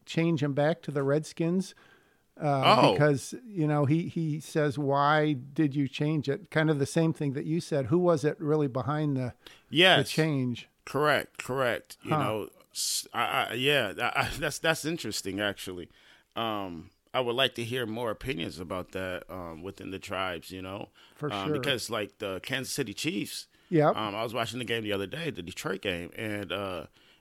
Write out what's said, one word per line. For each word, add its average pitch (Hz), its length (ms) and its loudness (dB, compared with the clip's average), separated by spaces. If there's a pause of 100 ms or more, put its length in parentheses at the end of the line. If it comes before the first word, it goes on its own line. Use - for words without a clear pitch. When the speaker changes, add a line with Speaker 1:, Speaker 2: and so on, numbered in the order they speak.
Speaker 1:
change 165 380 2
him 143 100 0
back 147 300 2
to - 80 -8
the 139 120 0
Redskins, 165 720 0 (680)
uh, 139 220 2 (200)
Speaker 2:
Oh. 131 100 10
Speaker 1:
because, 143 420 2 (120)
you 190 200 -2
know, 147 200 4
he, 160 220 2
he 156 320 -2
says, 147 380 0
"Why 147 540 4
did 139 420 0
you 139 140 2
change 147 400 -2
it?" 151 220 -4
Kind 156 180 4
of 151 100 4
the 139 80 2
same 165 280 2
thing 143 180 -2
that 147 140 -6
you 160 140 0
said. 139 260 -2
Who 156 120 4
was 170 260 4
it 147 140 0
really 151 300 2
behind 135 480 -2
the, 127 160 -2 (380)
the 131 60 -6
Speaker 2:
Yes. 165 340 6
Speaker 1:
change? 135 580 0 (160)
Speaker 2:
Correct, 139 540 0
correct. 123 640 -2
You - 80 -6
Speaker 1:
Huh. 156 100 2
Speaker 2:
know, 104 260 -2 (240)
s-, - 400 -4
I, 117 100 0 (280)
I, - 40 -6
yeah, 127 440 2
I, 123 240 2
I, 117 60 0 (100)
that's, 147 220 -2
that's 165 240 0
interesting, 104 560 -4
actually. 95 480 -4 (480)
Um, 98 540 -4 (220)
I 131 80 0
would 120 140 0
like 127 220 2
to 117 80 -4
hear 120 220 -4
more 113 260 -4
opinions 127 480 -6
about 90 320 -6
that, 92 360 -6
um, 82 340 -10
within 98 280 -12
the 95 80 -8
tribes, 92 540 -6
you 92 100 -10
know? 95 280 -10 (260)
Speaker 1:
For 147 160 -6
Speaker 2:
Um, 98 160 -2
Speaker 1:
sure. - 100 0
Speaker 2:
because, 127 320 -4
like, 107 280 -4
the 95 260 -4
Kansas 131 280 -6
City 117 220 -4
Chiefs, 175 540 -6 (200)
Speaker 1:
Yep. 156 280 4
Speaker 2:
um, 107 180 -2
I 110 80 -4
was 117 100 -4
watching 117 280 -2
the 123 40 -6
game 113 200 -2
the 104 80 -2
other 98 160 0
day, 156 220 -6
the 90 120 -8
Detroit 87 400 -6
game, 87 320 -4
and, 104 380 -6
uh, 92 340 -4 (340)